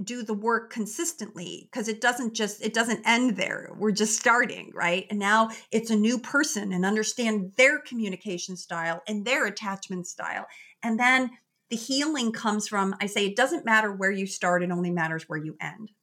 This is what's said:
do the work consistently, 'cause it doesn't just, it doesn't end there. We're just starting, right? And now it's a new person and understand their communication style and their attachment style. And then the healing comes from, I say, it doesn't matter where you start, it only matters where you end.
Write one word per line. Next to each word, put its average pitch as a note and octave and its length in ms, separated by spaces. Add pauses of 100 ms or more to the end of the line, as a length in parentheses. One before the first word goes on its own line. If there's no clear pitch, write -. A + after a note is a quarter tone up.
do A#3+ 200
the A3 120
work A3+ 360
consistently, G3+ 1000
'cause A3+ 160
it A3 140
doesn't B3 320
just, G#3 260
it G#3+ 140
doesn't A3+ 320
end A#3 320
there. - 400
We're G#3+ 120
just G#3+ 300
starting, - 540
right? F3 340
And G#3 100
now A3 320 (200)
it's A3 180
a A3 80
new A3+ 220
person A#3+ 560
and F3+ 100
understand G#3+ 720
their C#4 220
communication F#3+ 800
style E3 500
and G#3 160
their C4 220
attachment G3 640
style. - 360 (380)
And A3+ 180
then B3+ 300 (400)
the A#3 60
healing C4+ 560
comes G#3 360
from, G3 320
I G3+ 60
say, G3+ 180
it G3 120
doesn't C4+ 280
matter A3 260
where G3 200
you G3 160
start, F3+ 360
it F3+ 80
only F3 200
matters D#3+ 360
where D#3 160
you D#3 160
end. - 340 (100)